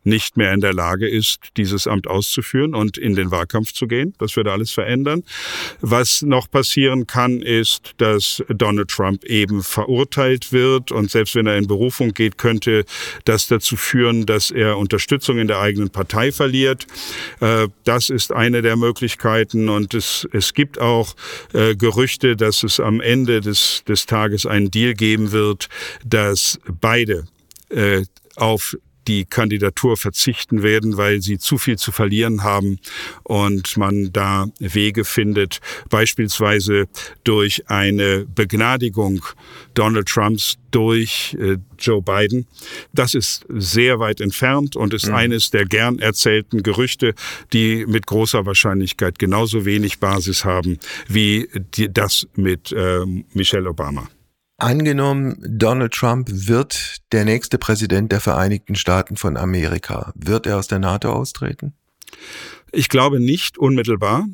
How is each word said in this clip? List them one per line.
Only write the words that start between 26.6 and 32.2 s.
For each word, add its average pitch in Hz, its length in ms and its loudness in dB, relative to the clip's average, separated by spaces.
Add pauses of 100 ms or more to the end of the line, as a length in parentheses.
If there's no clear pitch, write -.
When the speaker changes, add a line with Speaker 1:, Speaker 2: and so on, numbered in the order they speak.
Speaker 1:
beide, 110 440 2 (460)
äh, 101 320 2 (340)
auf 110 400 0 (300)
die 101 200 0
Kandidatur 104 720 0
verzichten 107 640 -2
werden, 107 340 2
weil 104 240 2
sie 98 160 -2
zu 127 220 -2
viel 117 180 0
zu - 160 -4
verlieren 107 500 0